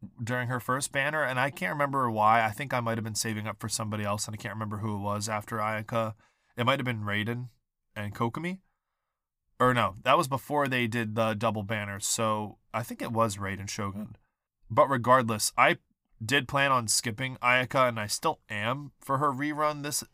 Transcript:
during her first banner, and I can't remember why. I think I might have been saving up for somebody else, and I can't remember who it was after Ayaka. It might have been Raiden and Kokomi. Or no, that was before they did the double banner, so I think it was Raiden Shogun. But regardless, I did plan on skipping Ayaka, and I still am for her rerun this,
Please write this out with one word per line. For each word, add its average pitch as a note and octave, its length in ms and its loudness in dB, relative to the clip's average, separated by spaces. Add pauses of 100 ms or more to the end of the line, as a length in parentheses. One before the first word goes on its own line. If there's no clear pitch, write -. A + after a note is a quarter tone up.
(220)
during B2 260 -2
her B2 120 -2
first C3 320 -2
banner, D3 320 0
and B2+ 160 0
I C3+ 80 4
can't F3 240 -4
remember C#3 380 0
why. A2 340 6
I A2 60 2
think C3+ 240 -6
I B2+ 60 0
might A2+ 180 -2
have A2 60 -2
been A2+ 100 -6
saving G#2+ 320 -4
up G#2 120 -8
for A2 120 -8
somebody G#2+ 340 -4
else, G#2 220 -2
and G#2+ 80 -8
I - 20 -8
can't G#2 180 -8
remember G#2+ 240 -6
who G#2+ 180 -4
it G2 40 -4
was G2+ 260 -2
after A2 300 -4
Ayaka. A2 580 -2 (420)
It A#2+ 100 0
might C3+ 120 4
have C#3 80 -4
been A2+ 180 -2
Raiden G#2+ 440 -2 (480)
and G#2 180 -6
Kokomi. D#3 440 -4 (1000)
Or B2+ 140 6
no, G#2 300 2
that C#3 160 6
was E3 100 2
before C#3 400 0
they B2+ 180 0
did A2 280 -2
the A2 200 2
double G#2+ 280 0
banner, G2+ 360 -6
so G#2+ 600 -2 (160)
I A2 80 -2
think A#3 180 -12
it B2+ 120 -6
was A2 260 2
Raiden G2 300 -6
Shogun. G2+ 480 -6 (520)
But B2+ 220 4
regardless, A#2+ 640 4
I C#3+ 220 6 (460)
did C3+ 240 2
plan C#3 240 2
on A#2+ 160 2
skipping B2+ 540 -2
Ayaka, B2+ 460 4
and A2+ 100 -4
I G#2 80 -4
still - 340 -2 (100)
am B2 500 -4
for C3+ 180 -2
her D3 120 2
rerun D3 520 -2
this, C#3+ 320 -4